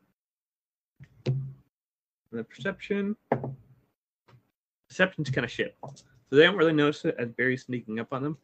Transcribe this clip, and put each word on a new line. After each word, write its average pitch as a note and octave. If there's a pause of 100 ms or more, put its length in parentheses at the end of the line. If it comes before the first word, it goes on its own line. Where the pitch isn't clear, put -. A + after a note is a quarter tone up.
(1300)
And C3 (960)
the A2+
perception, G3+ (1700)
perception's F#3
kinda B2+
shit. -
So -
they D3+
don't F#3
really E3
notice D3
it D#3+
as A#2+
Barry's B2+
sneaking A2+
up A#2
on C3
them. D3+